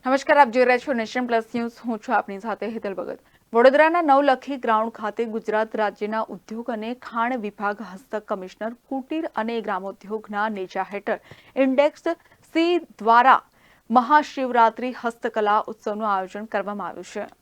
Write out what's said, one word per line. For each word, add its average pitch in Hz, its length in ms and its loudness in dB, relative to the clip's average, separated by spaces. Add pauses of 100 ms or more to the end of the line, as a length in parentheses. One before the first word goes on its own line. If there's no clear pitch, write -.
(160)
નમસ્કાર, 285 260 2
આપ 233 120 6
જોઈ 254 120 4
રહ્યા 247 160 2
છો 285 160 -4
નેશન 240 320 -4
પ્લસ 226 240 0
ન્યૂઝ. 233 320 -6
હું 226 180 -4
છું 247 120 -2
આપની 196 260 -4
સાથે 214 200 -6 (120)
હેતલ 202 240 -8
ભગત. - 200 -10 (340)
વડોદરાના 294 520 6
નવલખી 277 580 2
ગ્રાઉન્ડ 220 360 0
ખાતે 220 340 -4
ગુજરાત 220 480 -4
રાજ્યના 214 420 -4 (120)
ઉદ્યોગ 226 420 -12
અને 220 160 -8 (140)
ખાણ 233 360 -4
વિભાગ 208 460 -6
હસ્તક 202 420 -12
કમિશનર 202 400 -8 (220)
કુટીર 311 340 -6 (160)
અને 233 240 -4
ગ્રામોદ્યોગના 208 760 -6 (100)
નેજા 190 380 -6
હેઠળ - 720 -4
ઇન્ડેક્સ 277 440 0 (460)
સી 339 240 2 (240)
દ્વારા 226 320 8 (560)
મહાશિવરાત્રી 247 1120 2
હસ્તકલા 226 560 -2 (160)
ઉત્સવનું 220 400 -6
આયોજન 196 420 -4
કરવામાં 202 380 -6
આવ્યું - 180 -16
છે. 202 160 -10 (160)